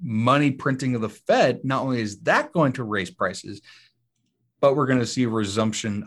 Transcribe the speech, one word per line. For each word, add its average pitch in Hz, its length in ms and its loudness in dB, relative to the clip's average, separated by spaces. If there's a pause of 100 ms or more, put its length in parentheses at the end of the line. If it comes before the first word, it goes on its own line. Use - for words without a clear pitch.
money 135 500 2
printing 131 440 -4
of 113 60 -4
the 110 80 -4
Fed, 170 560 0
not 131 160 -2
only 131 180 -2
is 104 220 -6
that 254 320 0
going 151 200 2
to 123 120 -6
raise 101 260 -4
prices, 101 500 -6 (1000)
but 139 160 4
we're 135 100 2
gonna 127 180 2
see 127 180 -2
a 117 60 0
resumption 107 760 -2